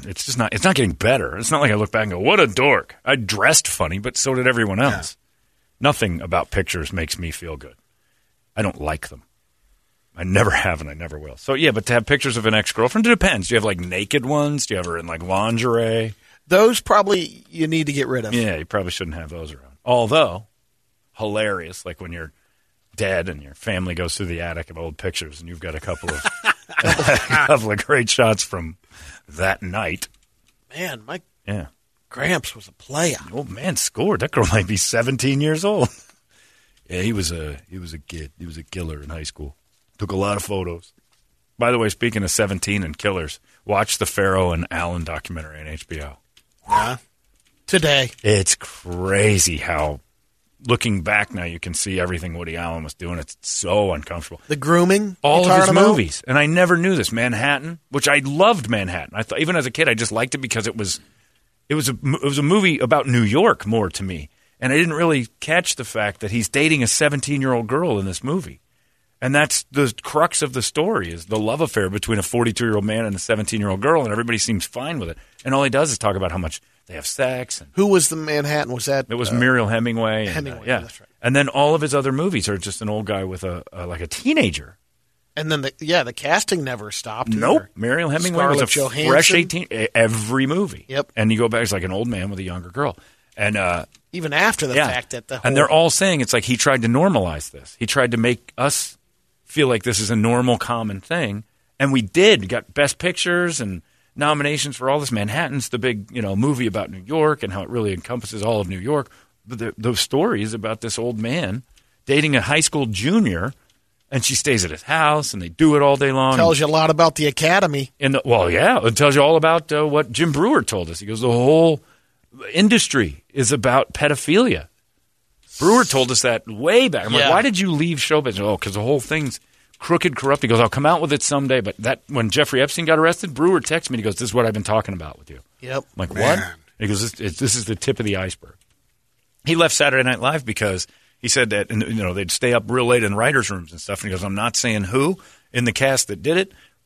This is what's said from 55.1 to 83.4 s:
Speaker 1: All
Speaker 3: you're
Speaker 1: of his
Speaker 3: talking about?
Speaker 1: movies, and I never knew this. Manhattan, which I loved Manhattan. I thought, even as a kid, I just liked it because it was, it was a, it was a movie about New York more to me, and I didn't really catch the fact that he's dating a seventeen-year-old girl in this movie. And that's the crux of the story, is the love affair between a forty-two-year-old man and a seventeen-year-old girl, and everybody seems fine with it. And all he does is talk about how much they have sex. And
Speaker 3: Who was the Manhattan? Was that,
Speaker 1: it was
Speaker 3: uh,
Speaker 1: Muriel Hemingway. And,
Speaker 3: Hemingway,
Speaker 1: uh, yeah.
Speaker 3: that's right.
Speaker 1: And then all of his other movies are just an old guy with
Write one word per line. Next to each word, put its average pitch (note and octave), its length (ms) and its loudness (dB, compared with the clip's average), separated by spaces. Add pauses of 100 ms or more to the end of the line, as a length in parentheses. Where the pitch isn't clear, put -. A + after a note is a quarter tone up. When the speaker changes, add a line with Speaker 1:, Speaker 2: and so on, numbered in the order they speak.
Speaker 1:
All D3+ 220 6
Speaker 3:
you're F#3 80 6
Speaker 1:
of F#3 60 8
his F#3+ 100 8
Speaker 3:
talking F#3+ 120 6
about? G#3 100 10
Speaker 1:
movies, G#2+ 360 0
and B2+ 100 2
I D3 100 4
never F3 300 4
knew F3+ 200 2
this. A#2+ 160 0
Manhattan, C3 640 -2 (120)
which C3+ 180 0
I C#3+ 160 4
loved D#3 440 2
Manhattan. F#2 480 -4
I G#2+ 60 -2
thought, - 160 -6
even D#3+ 160 0
as D3 120 0
a B2+ 40 -6
kid, D#3 180 0
I A#2 60 2
just A2+ 160 -2
liked A#2 240 -2
it D3 40 -4
because A2+ 280 -4
it A2 100 -6
was, G2+ 220 -4 (720)
it D3+ 80 -2
was C3+ 120 0
a, C3+ 40 -2 (100)
it C#3 220 -2
was C#3 140 0
a D3 40 2
movie F3 380 2
about D3 260 2
New A#2+ 160 2
York D3 420 2
more G#2+ 260 0
to - 120 -8
me, E2+ 260 -8 (340)
and B2+ 100 0
I C#3+ 40 2
didn't E3 180 2
really D3+ 320 0 (140)
catch F3 360 -2
the B2+ 100 -10
fact G#2 340 -4
that G#2 120 -6
he's A2+ 180 -2
dating D3 320 2
a A2+ 40 2
seventeen-year-old C3+ 800 0
girl C3+ 320 -2
in F#2+ 60 -2
this F#2+ 180 -6
movie. B2+ 380 -6 (640)
And C3 120 0
that's D3 360 2
the C3 320 2
crux - 400 0
of C3 120 -4
the B2+ 80 -4
story, D3+ 500 -2
is E2+ 140 -14
the G#2+ 120 -2
love A2 240 -2
affair G#2 260 0
between G#2 300 -2
a F#2+ 40 0
forty-two-year-old A#2 640 0
man A2 220 -2
and G2+ 100 -4
a - 20 -8
seventeen-year-old G#2 600 -2
girl, D3+ 220 2
and A2 100 -4
everybody A#2 260 -2
seems G2+ 280 -2
fine C#3+ 320 -8
with F2+ 120 -6
it. D#2+ 60 -12 (300)
And C3 80 0
all C#3 100 2
he C3+ 60 0
does C#3 220 2
is G#2+ 60 -4
talk G2+ 180 0
about F#2 140 -2
how E2+ 80 -6
much D#2+ 220 -6 (260)
they F2+ 80 -18
have D2+ 120 -12
sex. B2+ 560 -4
And C#2 120 -20
Speaker 3:
Who G3 120 4
was F#3+ 240 4
the D#3+ 60 -4
Manhattan? D3 580 -2
Was A#2+ 120 -6
that, C#3 220 0
Speaker 1:
it A2+ 60 -6
was A#2+ 160 -2
Speaker 3:
uh, A#2 40 0
Speaker 1:
Muriel B2 340 4
Hemingway. A2+ 580 0
And, F2+ 80 -4
Speaker 3:
Hemingway, - 280 -8
Speaker 1:
uh, - 40 -18
yeah. A#2+ 140 0
Speaker 3:
that's - 200 -16
right. - 80 -20 (140)
Speaker 1:
And B2 140 2
then C#3 120 2
all D3 260 4
of D#3+ 80 2
his C#3+ 120 0
other C3+ 180 0
movies D3+ 380 -2
are G2+ 80 -2
just F#2+ 240 -10
an G#2+ 80 -6
old G#2+ 160 -4
guy G2 180 -4
with F#2 200 -8